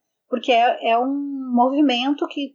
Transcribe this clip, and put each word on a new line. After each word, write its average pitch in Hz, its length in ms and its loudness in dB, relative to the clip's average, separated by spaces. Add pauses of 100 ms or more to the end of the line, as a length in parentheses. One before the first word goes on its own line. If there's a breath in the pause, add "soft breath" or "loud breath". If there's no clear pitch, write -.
(300)
Porque 247 220 -2
é, 233 400 2
é 226 60 4
um 269 540 -4
movimento 262 760 2
que, 277 280 -8